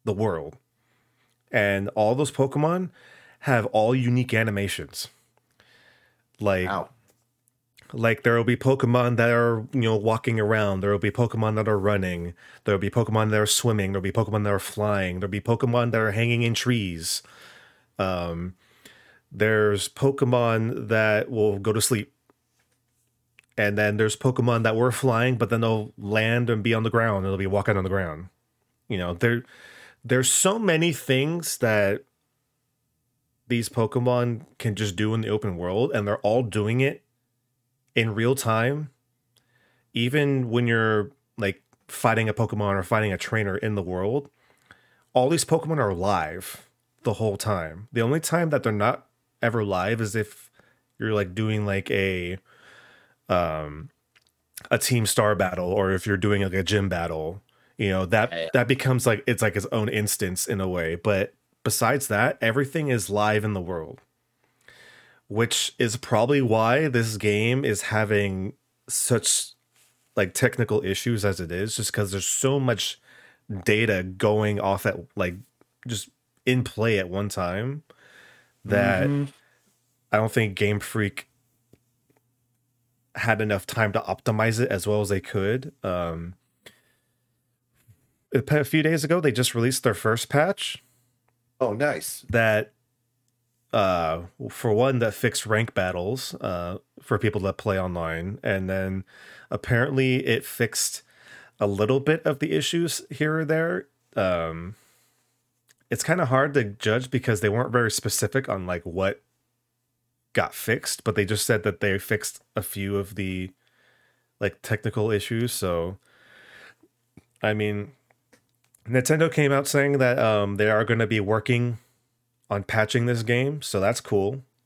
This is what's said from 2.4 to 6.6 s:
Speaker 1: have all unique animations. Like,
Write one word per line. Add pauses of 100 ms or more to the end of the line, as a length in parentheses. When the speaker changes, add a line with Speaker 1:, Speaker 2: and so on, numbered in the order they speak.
Speaker 1:
have
all
unique
animations. (1300)
Like,